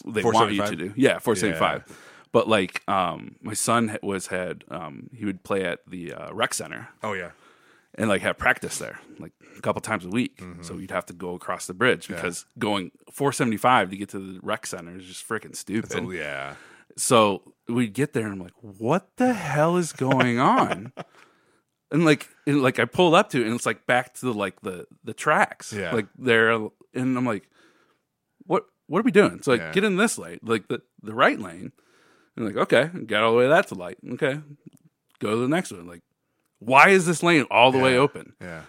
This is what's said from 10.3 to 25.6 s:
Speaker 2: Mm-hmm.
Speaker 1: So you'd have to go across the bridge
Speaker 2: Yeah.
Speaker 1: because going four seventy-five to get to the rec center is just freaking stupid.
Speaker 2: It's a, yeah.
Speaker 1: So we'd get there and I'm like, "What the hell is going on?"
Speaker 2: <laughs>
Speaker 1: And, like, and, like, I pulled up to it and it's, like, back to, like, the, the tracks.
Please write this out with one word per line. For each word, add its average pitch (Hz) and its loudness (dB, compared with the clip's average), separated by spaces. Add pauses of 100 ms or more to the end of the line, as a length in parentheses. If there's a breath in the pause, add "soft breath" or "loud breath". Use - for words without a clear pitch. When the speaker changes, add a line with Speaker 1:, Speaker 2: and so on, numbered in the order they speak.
Speaker 2:
Mm-hmm. 87 -16
Speaker 1:
So 87 -12
you'd 95 -12
have 92 -6
to 95 -18
go 90 -10
across - -8
the 95 -12
bridge 95 0
Speaker 2:
Yeah. 90 -10
Speaker 1:
because 87 -6 (140)
going 104 -2 (220)
four 139 0
seventy-five 117 2
to 98 -8
get 98 -8
to 101 -12
the 92 -14
rec 101 -6
center 87 -12
is 92 -18
just 90 -18
freaking 107 -8
stupid. - -6
Speaker 2:
It's 87 -4
a, 90 -8
yeah. 71 -8 (420 loud breath)
Speaker 1:
So 107 2 (160)
we'd 117 -2
get 139 -2
there 113 -2
and 104 -6
I'm 95 -10
like, 90 -16
"What 113 -4
the 254 2
hell 165 0
is 175 -2
going 127 0
on?" 131 0
Speaker 2:
<laughs> - -14 (880 soft breath)
Speaker 1:
And, 165 2
like, 151 4 (160)
and, 143 2
like, 131 2
I 123 4
pulled 170 4
up 214 4
to 135 0
it 110 0
and 113 -2
it's, 120 -4
like, 117 -4
back 123 0
to, 127 -4
like, 101 -4
the, 90 -10 (180)
the 107 -12
tracks. - 0